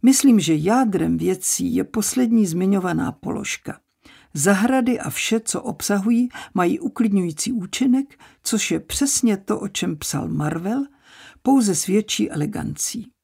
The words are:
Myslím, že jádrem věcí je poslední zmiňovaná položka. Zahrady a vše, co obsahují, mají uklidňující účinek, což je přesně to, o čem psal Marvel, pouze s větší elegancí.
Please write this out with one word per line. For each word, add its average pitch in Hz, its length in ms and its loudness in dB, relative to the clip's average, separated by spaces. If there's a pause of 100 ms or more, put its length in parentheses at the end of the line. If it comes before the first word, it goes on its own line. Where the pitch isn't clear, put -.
Myslím, 254 380 6
že 160 140 2
jádrem 185 600 2
věcí 180 580 -2
je 185 100 2
poslední 226 640 0
zmiňovaná 175 640 0
položka. - 680 -8 (540)
Zahrady 220 640 2
a 143 100 -6
vše, - 300 -2
co - 220 -6
obsahují, 220 680 0 (260)
mají 180 260 2
uklidňující 196 720 -2
účinek, 247 640 -2 (240)
což - 280 -2
je 160 100 -2
přesně 240 560 0
to, 214 240 -4
o 202 80 -8
čem 175 280 -6
psal 151 320 -6
Marvel, 165 560 -4 (580)
pouze 247 320 4
s - 120 -4
větší 208 440 0
elegancí. - 800 -6 (140)